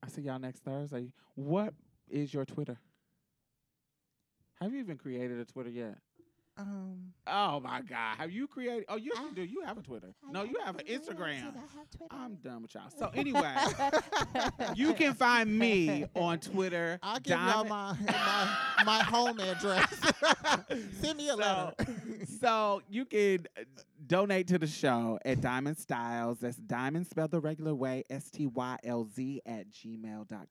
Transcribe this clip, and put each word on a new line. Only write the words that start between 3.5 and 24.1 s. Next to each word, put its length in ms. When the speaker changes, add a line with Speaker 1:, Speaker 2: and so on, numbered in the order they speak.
Speaker 1:
Have 120
you 60
even 180
created 420
a 60
Twitter 240
yet? 280
Speaker 2:
Um, 540
Speaker 1:
Oh 320
my 220
God! 360
Have 140
you 160
created? 420
Oh, 60
yes, 240
you 100
Speaker 3:
I 60
Speaker 1:
do. 80
You 180
have 160
a 60
Twitter. 320
Speaker 3:
I 40
Speaker 1:
No, 100
you 120
Speaker 3:
do. 120
Speaker 1:
have 80
an 160
Speaker 3:
I 20
do. 80
Speaker 1:
Instagram. 420
Speaker 3:
I 220
have 180
Twitter. 140
Speaker 1:
I'm 280
done 260
with 100
y'all. 240
So 160
anyway, 400
Speaker 3:
<laughs> 640
Speaker 1:
you 200
can 180
find 460
me 460
on 240
Twitter. 640
Speaker 2:
I'll 160
give 180
y'all 260
Speaker 1:
Diamond 60
Speaker 2:
my, 260
my, 800
my 180
home 360
address. 480
<laughs> 520
Send 200
me 100
a 40
Speaker 1:
So, 40
Speaker 2:
letter. 480
Speaker 1:
so 480
you 160
can, 400
uh, 60
donate 400